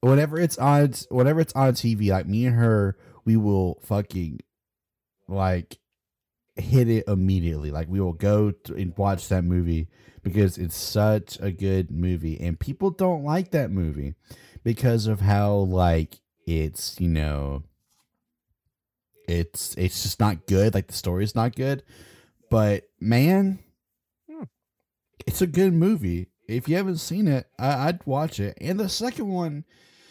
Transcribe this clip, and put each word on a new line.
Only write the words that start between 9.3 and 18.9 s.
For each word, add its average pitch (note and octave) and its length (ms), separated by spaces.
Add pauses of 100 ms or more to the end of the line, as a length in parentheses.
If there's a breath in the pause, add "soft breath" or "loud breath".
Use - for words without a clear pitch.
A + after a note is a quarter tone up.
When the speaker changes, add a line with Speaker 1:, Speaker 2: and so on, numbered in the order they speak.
Speaker 1:
movie E2+ 440 (340 soft breath)
because F#2+ 360
it's F2 180
such G#2+ 640
a G2+ 120
good F#2+ 380
movie, D#2+ 500
and E2 180
people - 320
don't E3+ 340
like F3 280
that C3+ 180
movie D2+ 440 (500 loud breath)
because A#2 420
of G#2 140
how, G#2 340
like, F2+ 680 (260)
it's, D#2+ 540
you F2+ 80
know, D2 540 (1700)